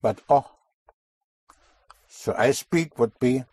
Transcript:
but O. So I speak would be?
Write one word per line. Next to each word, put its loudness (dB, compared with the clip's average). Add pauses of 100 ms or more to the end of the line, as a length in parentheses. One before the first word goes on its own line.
but -4
O. 2 (1600)
So -8
I 2
speak -4
would 0
be? 0